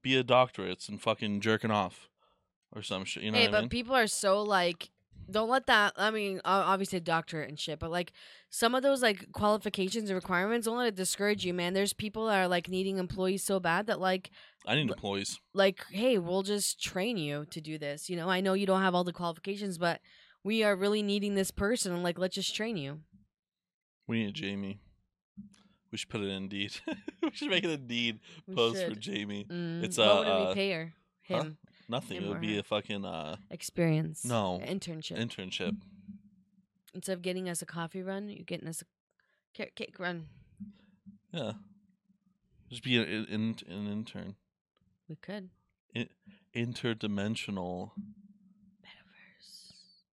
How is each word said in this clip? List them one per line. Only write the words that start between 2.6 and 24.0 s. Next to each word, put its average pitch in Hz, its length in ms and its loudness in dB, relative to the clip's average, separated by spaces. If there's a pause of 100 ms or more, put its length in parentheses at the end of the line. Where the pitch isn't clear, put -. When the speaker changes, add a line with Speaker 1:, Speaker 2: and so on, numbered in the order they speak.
Speaker 1:
or 107 100 -10
some 95 220 -4
shit." - 180 -8
You 107 100 -2
know 240 60 4
Speaker 2:
Hey, 226 100 6
Speaker 1:
what - 0 -
I 202 100 0
Speaker 2:
but - 40 6
Speaker 1:
mean? 123 80 -4
Speaker 2:
people 240 260 -2
are 226 100 4
so, 202 360 2
like, 180 480 2 (400)
don't 214 180 2
let 262 180 2
that, 214 300 6
I 208 140 4
mean, 202 340 -2
o-, 175 60 0
obviously 190 480 4
a - 20 0
doctorate 165 480 -2
and 147 100 -10
shit, 151 200 -6
but, 165 120 -6
like, 175 220 -2 (380)
some 233 240 2
of 262 80 4
those, 277 200 6
like, 214 300 2
qualifications 208 800 2
and 190 60 2
requirements, 196 500 2
don't 233 100 0
let 247 120 2
it 202 80 -2
discourage 202 480 0
you, 175 100 0
man. 180 180 0
There's 196 200 2
people 220 340 -4
that 208 120 4
are, 185 100 4
like, 175 200 0
needing 190 300 0
employees 185 460 0
so 196 160 2
bad 180 260 2
that, 180 140 0
like, 185 300 0 (360)
Speaker 1:
I 113 80 2
need 151 140 2
Speaker 2:
l-, - 60 0
Speaker 1:
employees. 98 460 -4 (140)
Speaker 2:
like, 196 360 4
"Hey, 226 280 4
we'll 180 240 0
just 202 400 -2
train 220 340 -2
you 147 300 -2
to 160 140 -10
do 156 180 -8
this." 147 320 -6
You 180 60 -2
know, 170 120 -2
"I 185 140 4
know 190 100 4
you 196 140 2
don't 190 160 4
have 180 120 4
all 180 100 4
the 175 100 -2
qualifications, 180 640 -6
but 170 220 0 (440)
we 220 180 2
are 208 140 6
really 208 260 2
needing 202 320 2
this 190 160 2
person. 202 520 0
Like, 175 160 0
let's 185 180 -2
just 190 180 -2
train 220 220 -2
you." 147 240 -6 (1080)